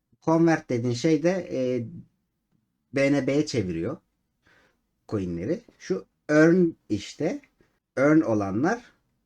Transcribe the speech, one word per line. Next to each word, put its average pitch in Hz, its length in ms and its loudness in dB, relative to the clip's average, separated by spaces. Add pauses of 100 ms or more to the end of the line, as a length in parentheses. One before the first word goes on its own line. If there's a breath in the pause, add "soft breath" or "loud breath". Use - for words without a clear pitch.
(220)
Convert 165 480 2
dediğin 120 240 -2
şey 156 280 2
de, 175 300 -2
e, 127 340 -2 (1080)
B 139 180 2
N 139 140 0
B'ye 143 200 2
çeviriyor 95 500 -4 (1120 soft breath)
coinleri. 98 540 -4 (160)
Şu - 280 -6 (220)
earn 165 420 4 (180)
işte. 156 520 -6 (560)
Earn 147 240 4
olanlar 113 720 -2 (340)